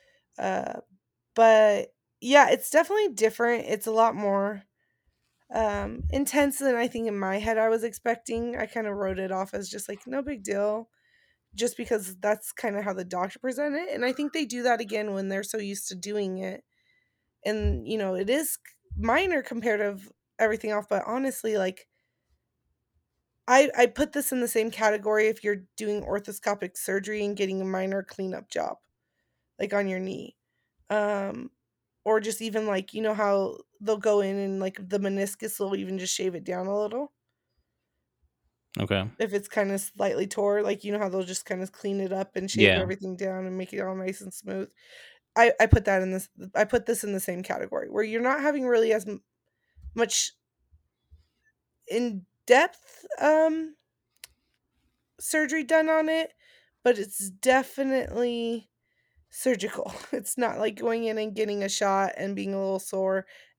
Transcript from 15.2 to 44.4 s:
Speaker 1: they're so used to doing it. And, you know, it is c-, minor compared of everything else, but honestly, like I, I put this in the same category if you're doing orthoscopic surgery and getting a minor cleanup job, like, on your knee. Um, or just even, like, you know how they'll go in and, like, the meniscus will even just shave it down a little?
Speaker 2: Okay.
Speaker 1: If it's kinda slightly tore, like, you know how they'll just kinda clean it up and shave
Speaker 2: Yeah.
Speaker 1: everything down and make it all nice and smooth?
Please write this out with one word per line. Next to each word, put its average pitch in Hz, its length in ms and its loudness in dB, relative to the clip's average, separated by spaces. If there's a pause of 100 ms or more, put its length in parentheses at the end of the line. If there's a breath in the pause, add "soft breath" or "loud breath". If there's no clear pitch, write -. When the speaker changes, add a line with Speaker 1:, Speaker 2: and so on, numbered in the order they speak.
Speaker 1:
they're 196 160 -4
so 220 140 -6
used 202 300 -6
to 190 80 -10
doing 196 420 -4
it. 190 260 -8 (800)
And, 214 440 -2
you 220 100 -2
know, 190 180 -2
it 196 140 -2
is 294 240 0
c-, - 60 -14 (360)
minor 285 460 2
compared 226 400 -2
of 202 300 -4 (260)
everything 220 320 0
else, 208 200 -2
but 202 160 0
honestly, 240 520 -2
like 190 300 -2 (1600)
I, 262 300 8
I 247 100 8
put 294 260 0
this 277 200 -2
in 254 80 0
the 233 80 0
same 226 220 0
category 214 580 2
if 220 160 -4
you're 202 220 -2 (100)
doing 208 260 -4
orthoscopic 202 760 -4
surgery 202 480 -4
and 202 120 -4
getting 190 240 -2
a 190 40 -2
minor 190 380 -2
cleanup 190 460 -8
job, - 300 -4 (800)
like, 202 160 -2
on 202 140 0
your 185 120 -4
knee. 190 360 -10 (540)
Um, 208 600 -2 (540)
or 220 160 4
just 214 220 -6
even, 220 240 -2
like, 196 280 -2
you 220 80 -4
know 214 120 0
how 202 440 0 (220)
they'll 214 180 0
go 208 240 4
in 196 160 -2
and, 196 220 -2
like, 190 180 -4 (100)
the 202 100 -2
meniscus 196 640 -4
will 196 160 -2
even 190 220 -4
just 185 160 -4
shave 185 220 -2
it 175 80 -10
down 180 240 -4
a 202 120 -2
little? 226 340 -4 (1700)
Speaker 2:
Okay. 98 280 0 (100)
Speaker 1:
If 208 140 -2
it's 202 160 -4
kinda 196 300 -2
slightly 196 480 -2
tore, 202 360 0
like, 214 200 -2
you 202 100 -6
know 208 60 -2
how 202 100 -2
they'll 190 140 -2
just 185 240 -8
kinda 190 220 -6
clean 196 320 -6
it 190 120 -4
up 196 240 -6
and 190 140 -6
shave 208 220 6
Speaker 2:
Yeah. 92 80 4
Speaker 1:
everything 190 360 -6
down 190 300 -6
and 185 100 -6
make 185 160 -8
it 202 80 -6
all 190 140 -4
nice 190 260 -8
and 190 140 -14
smooth? 190 360 -8 (680 loud breath)